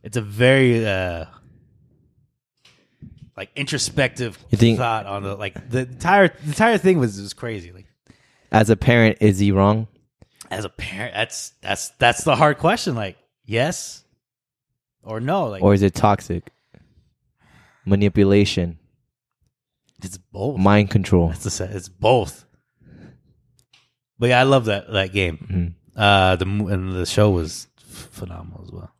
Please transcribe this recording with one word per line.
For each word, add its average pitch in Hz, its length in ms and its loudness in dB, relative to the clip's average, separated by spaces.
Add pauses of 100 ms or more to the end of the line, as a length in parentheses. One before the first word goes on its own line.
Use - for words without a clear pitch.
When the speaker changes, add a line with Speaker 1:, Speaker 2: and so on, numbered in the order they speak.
Speaker 1:
it's 107 140 -10
a 120 40 -2
very, 120 640 2
uh, 90 400 -6 (2000)
like, 98 200 -14
introspective 131 840 -6 (140)
Speaker 2:
You 113 60 2
think 113 200 4
Speaker 1:
thought 113 300 -4
on 98 160 -10
the, 98 120 -8
like, 98 340 -14
the 123 100 -4
entire, 170 500 2
the - 180 -10
entire 214 300 0
thing 180 220 2
was, 107 200 -2
was 98 140 -14
crazy. 101 380 -14
Like, 95 160 -20 (640)
Speaker 2:
as 110 180 2
a 113 60 4
parent, 117 460 2
is 101 180 2
he 101 120 2
wrong? 104 360 2 (640)
Speaker 1:
as 104 120 -8
a 101 60 -12
parent, 104 460 -12
that's, - 460 -8
that's, - 360 -8
that's 120 260 0
the 147 120 2
hard 147 240 0
question. 185 360 -2
Like, 101 220 -8 (280)
yes 120 580 -6 (1000)
or 110 180 -12
no? 151 280 -4
Like, 98 160 -6
Speaker 2:
Or 101 100 6
is 98 80 4
it 98 140 2
toxic? - 560 -2 (1300)
Manipulation? 104 920 2 (1300)
Speaker 1:
it's 92 160 -16
both. 107 400 -8
Speaker 2:
Mind 101 320 4
control? 87 380 2
Speaker 1:
That's - 160 -10
the 104 40 -6
sa-, - 140 -8
it's 95 260 -12
both. 113 560 0 (1700)
But 120 100 0
yeah, 123 100 4
I 127 40 6
love 135 220 4
that, 104 280 -4
that 95 200 -2
game. 90 240 -2 (580)
Speaker 2:
Mm-hmm. - 40 -12
Speaker 1:
Uh, 98 360 4
the 90 100 -4
mo-, 101 220 -4
and 92 260 -4
the 90 140 -6
show 104 240 2
was 85 360 -6 (120)
f-, - 320 -20
phenomenal 87 540 -18
as 90 60 -20
well. 92 280 -18